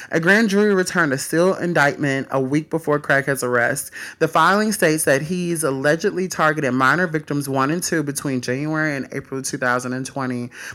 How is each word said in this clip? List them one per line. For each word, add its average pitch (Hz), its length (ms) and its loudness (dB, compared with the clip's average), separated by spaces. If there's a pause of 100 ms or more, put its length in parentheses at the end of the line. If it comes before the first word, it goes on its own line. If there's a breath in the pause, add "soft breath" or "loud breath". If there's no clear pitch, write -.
(120)
A - 80 0
grand 196 300 4
jury 202 240 4
returned 180 400 2
a 135 60 0
sealed 170 400 2
indictment 143 720 0
a 135 100 0
week 143 300 -2
before 151 280 0
Craighead's 139 440 0
arrest. 123 480 0 (260 loud breath)
The 160 100 2
filing 185 440 4
states 156 320 2
that 139 180 4
he's 170 420 -4
allegedly 156 640 0
targeted 151 460 0
minor 131 320 4
victims 151 420 -4
one 135 220 0
and 170 140 -2
two 165 180 0
between 139 400 -4
January 151 540 -2
and 131 160 -8
April 135 320 -8
two 139 160 -6
thousand 127 340 0
and 131 120 -6
twenty, 127 440 -6 (260 loud breath)